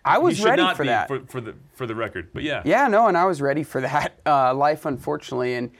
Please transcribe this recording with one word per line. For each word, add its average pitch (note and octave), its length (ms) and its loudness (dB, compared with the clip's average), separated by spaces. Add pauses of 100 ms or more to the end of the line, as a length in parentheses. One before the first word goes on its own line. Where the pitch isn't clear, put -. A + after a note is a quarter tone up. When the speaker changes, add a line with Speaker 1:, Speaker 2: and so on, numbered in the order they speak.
Speaker 1:
I D3+ 120 4
Speaker 2:
You C4 60 4
Speaker 1:
was F4 160 2
Speaker 2:
should G#3+ 80 0
Speaker 1:
ready A#3 160 4
Speaker 2:
not C#4 140 2
Speaker 1:
for D#3 80 -4
Speaker 2:
be C3 40 0
Speaker 1:
that. A2 200 0
Speaker 2:
for, C3+ 180 -4
for B2+ 140 -10
the, A2 140 -12 (200)
for B2+ 120 -10
the A2 80 -6
record, A2 380 -8
but A#2+ 100 -10
yeah. C3+ 220 -6
Speaker 1:
Yeah, A#3+ 240 2
no, A3+ 180 4
and F3+ 120 2
I F3 80 4
was E3 160 -2
ready C#3+ 200 0
for C#3 200 -6
that, C#3 400 -4
<laughs> - 40 -4
uh, C3+ 280 4
life, D3 320 0
unfortunately, B2+ 680 -4
and B2 260 -6